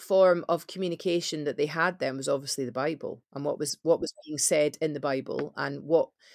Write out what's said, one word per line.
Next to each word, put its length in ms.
form 480
of 180
communication 800
that 140
they 80
had 320
then 180
was 140
obviously 340
the 80
Bible 500
and 100
what 140
was, 240
what 180
was 140
being 140
said 420
in 140
the 60
Bible 580
and 260
what, 240